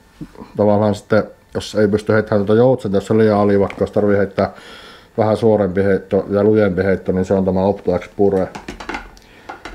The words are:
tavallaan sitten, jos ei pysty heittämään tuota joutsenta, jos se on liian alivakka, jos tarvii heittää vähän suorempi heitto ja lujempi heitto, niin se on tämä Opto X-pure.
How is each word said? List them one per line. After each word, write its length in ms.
tavallaan 380
sitten, 280
jos 220
ei 120
pysty 260
heittämään 320
tuota 140
joutsenta, 380
jos 80
se 80
on 60
liian 200
alivakka, 440
jos 80
tarvii 260
heittää 340
vähän 200
suorempi 460
heitto 460
ja 140
lujempi 400
heitto, 280
niin 140
se 80
on 120
tämä 160
Opto 380
X-pure. 480